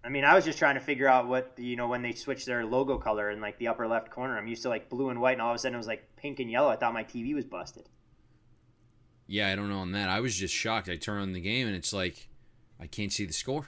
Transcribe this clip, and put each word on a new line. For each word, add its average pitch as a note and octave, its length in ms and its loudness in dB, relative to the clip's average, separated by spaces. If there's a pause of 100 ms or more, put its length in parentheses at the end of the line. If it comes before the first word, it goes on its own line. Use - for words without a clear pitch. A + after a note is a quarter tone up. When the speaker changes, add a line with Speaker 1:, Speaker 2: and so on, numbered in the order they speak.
Speaker 1:
I A#2+ 60 -10
mean, C#3 160 0
I D#3 100 10
was F#3 120 8
just D#3 120 -2
trying C#3+ 180 6
to C3 40 -2
figure C3+ 280 2
out B2+ 180 8
what, B2+ 320 0
you B2 180 -4
know, A#2+ 120 -2
when B2 120 0
they A#2+ 120 -4
switched - 340 -6
their A#2+ 180 0
logo B2+ 320 2
color G#2 340 0
in, G#2+ 120 -6
like, G#2 160 -8
the A2+ 100 -2
upper A2+ 180 -2
left A2+ 240 0
corner. B2+ 280 -4
I'm G#2 80 -6
used A2+ 160 -6
to, C3 80 -2
like, A2+ 180 -4
blue B2+ 220 -2
and A#2+ 100 -4
white, B2+ 120 6
and A#2 100 0
all A#2 80 2
of A#2+ 60 2
a - 20 -6
sudden B2+ 160 -2
it A#2+ 40 -4
was, A2 100 -6
like, A2+ 280 -8
pink C#3+ 240 -8
and A#2 100 -4
yellow. B2 200 4
I A2 60 2
thought A#2 180 0
my A2+ 80 -4
T A2+ 200 -10
V C#3 120 -2
was C3 100 -2
busted. F2+ 420 -12 (1400)
Speaker 2:
Yeah, G2+ 220 0
I G2 80 2
don't G2+ 120 -4
know G2 120 -2
on F2+ 120 -4
that. G2+ 160 -2
I G2 120 2
was A#2+ 160 -2
just F#2 180 -2
shocked. A2 340 0
I F2 80 -4
turn G2+ 240 -4
on F#2+ 140 -4
the F2+ 60 -6
game, A#2 260 -2
and G2+ 100 -2
it's - 160 -4
like, F#2 360 -4 (520)
I E2 60 -12
can't G#2 260 -4
see G#2 140 -2
the D#2+ 80 -6
score. C#3 340 -4